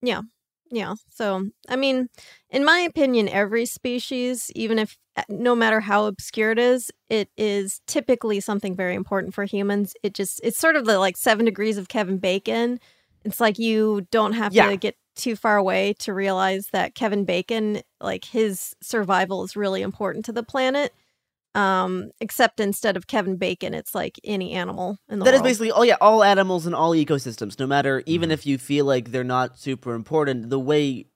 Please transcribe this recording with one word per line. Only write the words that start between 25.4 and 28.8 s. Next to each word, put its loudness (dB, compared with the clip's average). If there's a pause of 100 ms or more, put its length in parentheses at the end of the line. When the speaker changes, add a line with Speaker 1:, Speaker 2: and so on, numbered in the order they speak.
Speaker 1:
world. -2
Speaker 2:
basically, 0
oh 6
yeah, 6
all 8
animals 4
and -2
all 2
ecosystems, -2
no -2
matter, 2
even 0
Speaker 3:
Mm-hmm. 2
Speaker 2:
if -6
you 0
feel 0